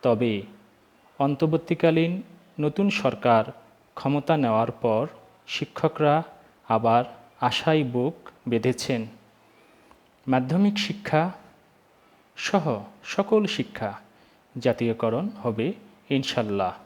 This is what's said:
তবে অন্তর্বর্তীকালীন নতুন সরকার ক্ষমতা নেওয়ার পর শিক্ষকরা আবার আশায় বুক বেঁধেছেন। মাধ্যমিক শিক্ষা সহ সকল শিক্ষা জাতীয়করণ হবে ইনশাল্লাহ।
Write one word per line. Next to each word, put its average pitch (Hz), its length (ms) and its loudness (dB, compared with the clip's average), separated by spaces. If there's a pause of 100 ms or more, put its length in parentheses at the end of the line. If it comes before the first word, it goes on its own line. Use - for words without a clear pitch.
তবে 113 400 2 (760)
অন্তর্বর্তীকালীন 160 1000 0 (380)
নতুন 151 300 0
সরকার 117 540 2 (520)
ক্ষমতা 147 420 0
নেওয়ার 117 340 0
পর 117 360 0 (400)
শিক্ষকরা 156 760 0 (440)
আবার 117 360 4 (380)
আশায় 151 420 0
বুক 123 300 -2 (340)
বেঁধেছেন। 117 600 -2 (1200)
মাধ্যমিক 156 500 2
শিক্ষা - 540 -2 (1040)
সহ 147 480 0 (200)
সকল 202 420 2
শিক্ষা - 480 -4 (680)
জাতীয়করণ 117 680 0
হবে 120 440 -4 (360)
ইনশাল্লাহ। 107 640 0 (120)